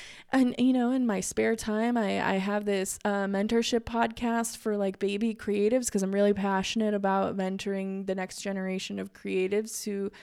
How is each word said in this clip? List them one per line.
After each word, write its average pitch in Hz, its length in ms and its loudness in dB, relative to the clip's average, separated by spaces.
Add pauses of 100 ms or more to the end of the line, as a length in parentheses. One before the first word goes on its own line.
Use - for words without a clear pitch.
(320)
and, 254 260 4
you 254 140 6
know, 247 200 4
in 254 160 2
my 196 100 2
spare 220 380 0
time, 220 400 0
I, 196 380 2
I - 0 -
have 202 300 0
this, 196 400 -2
uh, 202 220 0
mentorship 220 540 2
podcast 233 800 -2
for, 214 180 -2
like, 196 240 -2
baby 208 340 0
creatives, 214 560 0
'cause 190 140 0
I'm 190 100 0
really 202 180 6
passionate 202 640 0
about 196 420 0
mentoring 190 680 -4
the 196 80 0
next 185 260 -6
generation 190 600 -4
of 196 120 -10
creatives 196 720 -2
who 202 280 -4 (100)